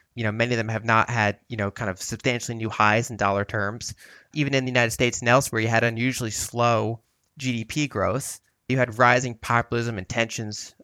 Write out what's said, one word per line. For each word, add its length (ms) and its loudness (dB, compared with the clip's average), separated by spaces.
You 80 -4
know, 80 0
many 200 0
of 40 0
them 120 -2
have 180 -4
not 240 4
had, 280 0
you 100 -8
know, 120 0
kind 200 -6
of 100 -8
substantially 560 -4
new 140 -4
highs 400 2
in 80 -10
dollar 260 2
terms. 500 -6
Even 220 -2
in 100 2
the 60 -2
United 220 2
States 280 0
and 80 -2
elsewhere, 320 4
you 80 0
had 160 2
unusually 460 -2
slow 720 0
G 140 -4
D 120 -4
P 220 -4
growth. 540 -2
You 100 0
had 200 0
rising 380 4
populism 640 -2
and 100 -10
tensions 760 -4